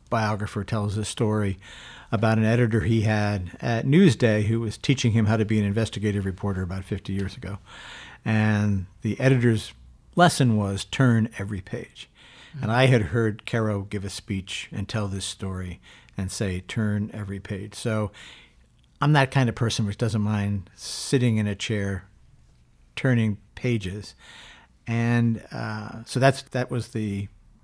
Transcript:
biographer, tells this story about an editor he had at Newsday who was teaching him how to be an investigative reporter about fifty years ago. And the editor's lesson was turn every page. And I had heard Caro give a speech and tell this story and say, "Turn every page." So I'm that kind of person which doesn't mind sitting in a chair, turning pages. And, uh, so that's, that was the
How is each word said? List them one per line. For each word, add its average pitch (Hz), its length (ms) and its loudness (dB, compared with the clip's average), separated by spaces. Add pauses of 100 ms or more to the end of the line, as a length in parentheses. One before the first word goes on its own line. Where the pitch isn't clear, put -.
(100)
biographer, 107 540 -2
tells 104 320 -2
this 104 120 -4
story 107 500 0 (520)
about 110 260 2
an 110 80 4
editor 113 360 2
he 110 220 2
had 104 580 0
at 117 260 -2
Newsday 123 580 6
who 113 160 0
was 113 160 -4
teaching 127 360 2
him 110 140 4
how 107 100 2
to 110 80 2
be 107 160 2
an 101 40 2
investigative 101 600 -2
reporter 95 380 -4
about 95 220 -6
fifty - 280 -6
years 95 240 -4
ago. 98 220 -10 (640)
And 104 640 2 (140)
the 104 180 -4
editor's 123 540 2 (440)
lesson 139 400 4
was 98 280 -2
turn 117 440 4 (100)
every 98 220 -6
page. - 480 -14 (520)
And 107 100 -2
I 127 160 4
had 127 160 6
heard 107 440 -2
Caro 107 360 0
give 101 220 -8
a 95 60 -8
speech - 600 -8
and 101 160 -6
tell 104 200 -4
this 95 160 -6
story 92 560 -8 (380)
and 92 120 -4
say, 92 300 -2
"Turn 104 540 -2
every 98 260 -8
page." 101 340 -10
So 107 360 -2 (920)
I'm 151 140 4
that 135 160 4
kind 131 180 2
of 107 60 0
person 113 320 -2
which 104 120 -4
doesn't 110 220 0
mind 101 560 -2
sitting 120 640 0
in 107 80 0
a 104 80 -2
chair, 98 500 -4 (920)
turning 117 440 2 (160)
pages. 104 600 -4 (720)
And, 117 640 0
uh, 110 540 -8
so - 160 -4
that's, 131 220 6
that - 280 -6
was 120 180 -4
the 101 400 -4 (360)